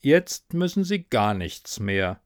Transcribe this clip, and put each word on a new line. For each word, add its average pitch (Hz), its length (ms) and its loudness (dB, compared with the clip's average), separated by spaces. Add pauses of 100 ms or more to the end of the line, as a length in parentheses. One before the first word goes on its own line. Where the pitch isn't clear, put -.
Jetzt 170 520 2
müssen 180 280 0
Sie 190 220 -2
gar 104 300 2
nichts - 440 -8
mehr 98 480 -2